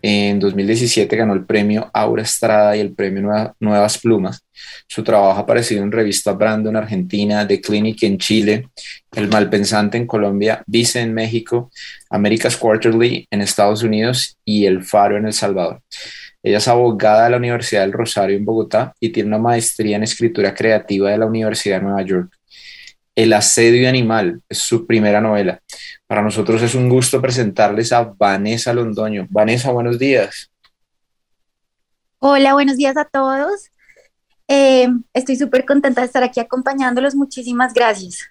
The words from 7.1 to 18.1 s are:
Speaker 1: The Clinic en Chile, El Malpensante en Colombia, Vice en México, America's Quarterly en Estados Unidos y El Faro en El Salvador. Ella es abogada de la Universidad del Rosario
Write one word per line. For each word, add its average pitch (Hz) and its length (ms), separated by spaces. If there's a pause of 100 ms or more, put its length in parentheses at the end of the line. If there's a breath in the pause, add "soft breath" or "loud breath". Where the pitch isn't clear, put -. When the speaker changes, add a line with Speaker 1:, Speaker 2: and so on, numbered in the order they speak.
Speaker 1:
The 95 100
Clinic 107 440
en 98 160
Chile, 107 500 (440 loud breath)
El 104 160
Malpensante 104 680
en 120 100
Colombia, 104 600
Vice 117 340
en 113 140
México, 113 560 (400 loud breath)
America's 107 480
Quarterly 113 720
en 104 100
Estados 101 420
Unidos 113 640
y 104 220
El 92 180
Faro 104 320
en 104 80
El 107 80
Salvador. 92 480 (640 loud breath)
Ella 104 160
es 107 100
abogada 113 560
de 120 60
la 123 80
Universidad 117 420
del 98 120
Rosario 101 440